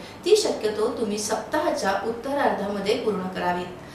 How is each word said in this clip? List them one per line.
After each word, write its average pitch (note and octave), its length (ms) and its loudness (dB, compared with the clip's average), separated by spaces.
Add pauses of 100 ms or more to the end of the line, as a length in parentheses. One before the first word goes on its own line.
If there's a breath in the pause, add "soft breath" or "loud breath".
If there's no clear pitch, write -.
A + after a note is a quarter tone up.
(240 loud breath)
ती G#4+ 120 8
शक्यतो G#3+ 640 0
तुम्ही G#3 180 0
सप्ताहाच्या A3 720 0 (140)
उत्तरार्धामध्ये G#3+ 880 0
पूर्ण G3+ 280 0
करावीत. F3+ 440 -2 (280 loud breath)